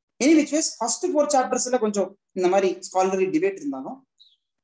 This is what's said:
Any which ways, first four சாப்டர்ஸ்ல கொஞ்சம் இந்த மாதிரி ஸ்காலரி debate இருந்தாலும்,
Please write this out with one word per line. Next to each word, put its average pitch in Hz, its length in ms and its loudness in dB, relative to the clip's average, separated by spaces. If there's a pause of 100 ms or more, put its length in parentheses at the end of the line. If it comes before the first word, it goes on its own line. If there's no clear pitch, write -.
(240)
Any 269 40 4
which 311 240 4
ways, 311 120 0 (160)
first 240 340 -4
four 294 140 2
சாப்டர்ஸ்ல 247 520 0
கொஞ்சம் 202 400 -2 (120)
இந்த 180 180 0
மாதிரி 190 300 2 (120)
ஸ்காலரி 190 380 0
debate 180 240 0
இருந்தாலும், 151 540 -10 (560)